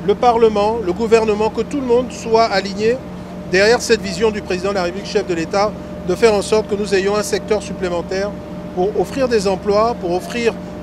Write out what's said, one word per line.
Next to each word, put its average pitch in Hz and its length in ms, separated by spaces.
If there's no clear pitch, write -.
le 208 80
Parlement, 220 680
le 175 100
gouvernement, 214 560
que 226 120
tout 285 180
le 262 60
monde 240 260
soit 226 340
aligné 202 520
derrière 214 300
cette 226 200
vision 196 300
du 208 100
président 185 280
de 202 60
la 185 80
République, 180 280
chef 196 160
de 180 60
l'État, 196 380
de 180 80
faire 226 180
en 196 80
sorte 214 260
que 208 80
nous 196 200
ayons 196 200
un 208 80
secteur 202 380
supplémentaire 185 720
pour 180 140
offrir 254 280
des 214 200
emplois, 202 520
pour 175 140
offrir 214 400